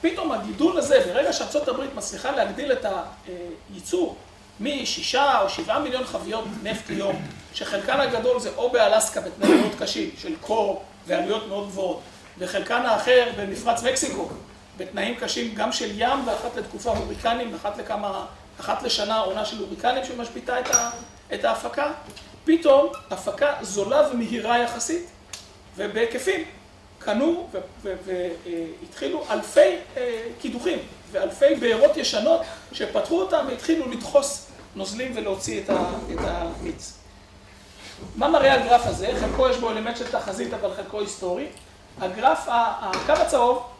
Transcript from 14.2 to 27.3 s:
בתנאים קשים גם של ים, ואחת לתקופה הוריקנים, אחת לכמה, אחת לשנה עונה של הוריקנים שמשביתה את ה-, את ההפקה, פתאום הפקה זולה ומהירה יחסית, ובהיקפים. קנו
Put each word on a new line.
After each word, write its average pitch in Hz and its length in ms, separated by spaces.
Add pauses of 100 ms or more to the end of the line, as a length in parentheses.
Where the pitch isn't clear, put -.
בתנאים 202 380
קשים 233 400
גם 214 180
של 214 220
ים, 240 340
ואחת 233 280
לתקופה - 340
הוריקנים, 220 640
אחת 208 240
לכמה, 202 480 (340)
אחת - 220
לשנה 220 360
עונה 196 260
של 226 140
הוריקנים 247 460
שמשביתה 247 560
את 247 140
ה-, 240 160 (440)
את - 100
ההפקה, 240 480 (520)
פתאום 320 480 (180)
הפקה 214 500
זולה 208 500
ומהירה 233 480
יחסית, 240 480 (680)
ובהיקפים. 220 680 (560)
קנו 320 520